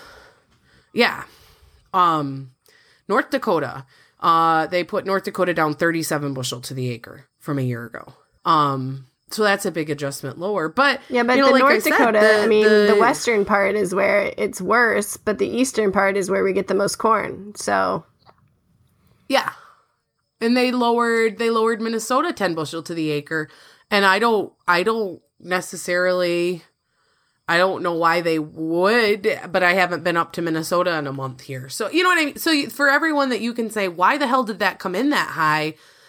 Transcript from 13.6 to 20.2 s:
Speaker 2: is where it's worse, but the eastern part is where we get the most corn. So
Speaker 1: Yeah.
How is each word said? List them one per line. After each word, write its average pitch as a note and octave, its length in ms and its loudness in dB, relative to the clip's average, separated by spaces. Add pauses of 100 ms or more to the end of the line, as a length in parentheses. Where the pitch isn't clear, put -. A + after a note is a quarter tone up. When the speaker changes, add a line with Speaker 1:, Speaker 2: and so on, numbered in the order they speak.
Speaker 2:
is G3 180 -2
where G3 420 0
it's G3 240 -6
worse, G#3 560 0
but - 220 -4
the G3+ 100 0
eastern A3 420 0
part G3 280 0
is G3 120 -2
where F#3+ 140 0
we F#3+ 80 0
get F#3+ 160 -4
the G3 60 0
most G3 220 -2
corn. G#3 600 -2
So F#3+ 480 -2 (1200)
Speaker 1:
Yeah. - 240 0 (880)